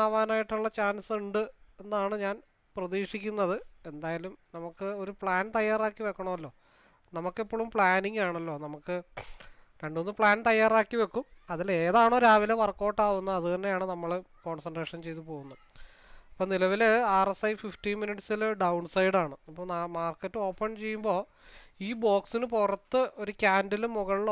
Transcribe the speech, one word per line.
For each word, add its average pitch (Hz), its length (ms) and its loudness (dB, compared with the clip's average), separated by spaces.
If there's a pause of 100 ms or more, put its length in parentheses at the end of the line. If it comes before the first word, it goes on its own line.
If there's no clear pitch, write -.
ആവാനായിട്ടുള്ള 220 640 0 (100)
ചാൻസ് 202 400 -2
ഉണ്ട് 208 240 -2 (400)
എന്നാണ് 208 420 -2
ഞാൻ 196 120 -2 (420)
പ്രതീക്ഷിക്കുന്നത്. 196 760 -2 (360)
എന്തായാലും 165 440 -8 (220)
നമുക്ക് 170 320 -10 (140)
ഒരു 190 100 -8 (100)
പ്ലാൻ 185 220 0 (140)
തയ്യാറാക്കി 214 500 0
വെക്കണമല്ലോ. 180 440 -6 (680)
നമുക്കെപ്പോഴും 220 580 -4
പ്ലാനിങ് 196 520 4
ആണല്ലോ. 165 280 -4 (100)
നമുക്ക് 151 300 -8 (880)
രണ്ടുമൂന്ന് 165 360 -4
പ്ലാൻ 208 280 6
തയ്യാറാക്കി 220 540 4
വെക്കും. 220 240 -2 (300)
അതിലേതാണോ 196 720 4
രാവിലെ 214 360 6
വർക്കൗട്ട് 202 440 0
ആവുന്നത് 190 320 0
അത് 170 160 -2
തന്നെയാണ് 190 380 -2
നമ്മൾ 170 180 -4 (360)
കോൺസെൻട്രേഷൻ 165 600 -8
ചെയ്ത് 165 220 -10
പോകുന്നത്. 139 300 -14 (720)
അപ്പോൾ 190 220 -2
നിലവിൽ 190 300 2 (340)
ആർ 190 160 4
എസ് 214 160 -4
ഐ 214 40 0 (100)
ഫിഫ്റ്റി 202 280 -6 (100)
മിനിറ്റ്സിൽ 208 420 -4 (200)
ഡൗൺ 175 200 2 (100)
സൈഡ് 190 300 4
ആണ്. 139 120 -6 (140)
അപ്പോൾ 170 240 -12
നാ-, 170 260 -4
മാർക്കറ്റ് 175 480 -6
ഓപ്പൺ 214 220 -4 (140)
ചെയ്യുമ്പോൾ 214 360 -2 (680)
ഈ - 20 -4 (140)
ബോക്സിന് 214 500 2
പുറത്ത് 208 460 0 (220)
ഒരു 202 100 -6 (100)
ക്യാൻഡിൽ 196 420 4 (120)
മുകളിൽ 202 360 0